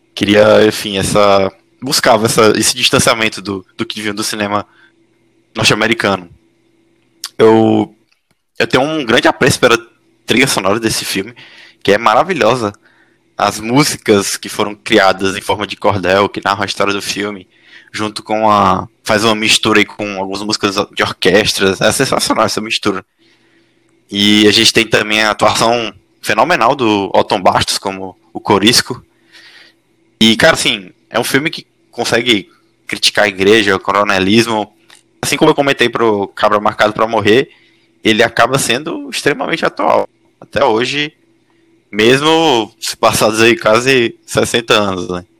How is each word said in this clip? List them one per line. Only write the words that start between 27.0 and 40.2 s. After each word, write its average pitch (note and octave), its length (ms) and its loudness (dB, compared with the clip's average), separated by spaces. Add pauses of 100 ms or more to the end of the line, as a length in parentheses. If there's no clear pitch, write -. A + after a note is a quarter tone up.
Otton G2+ 280 0
Bastos F#2 360 0
como F#2+ 400 -10 (160)
o - 80 -10
Corisco. G#2+ 600 0 (1160)
E, A2 160 4
cara, D#3+ 200 2
assim, G#2+ 360 -6 (180)
é - 100 -4
um A#2+ 40 0
filme C#3 260 -2
que - 160 -14 (240)
consegue A#2 600 -2 (360)
criticar - 400 -2
a G#2 40 0
igreja, G2 460 2
o F#2 40 0
coronelismo. G#2 920 0 (480)
Assim - 160 -4
como D#3 140 4
eu D3 40 2
comentei C#3 340 0
pro A2 400 -2
Cabra G#2 300 0
Marcado G#2+ 340 0
pra A2 140 -2
Morrer, A2 420 0 (540)
ele A2 200 2
acaba A#2 360 -4
sendo D#3+ 500 -6
extremamente E3 560 -4
atual. A2 420 -2 (320)